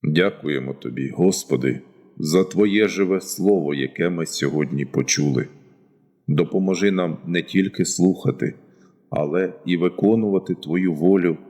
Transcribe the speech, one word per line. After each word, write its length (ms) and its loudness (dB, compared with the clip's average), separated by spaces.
Дякуємо 680 -2
тобі, 360 -8
Господи, 680 0
за 260 2
Твоє 440 2
живе 340 0
слово, 520 0
яке 360 -2
ми 160 -4
сьогодні 600 -2
почули. 600 0
Допоможи 640 0
нам 260 -2
не 140 0
тільки 440 0
слухати, 680 0
але 440 -2
і 120 0
виконувати 760 0
Твою 380 -2
волю 440 2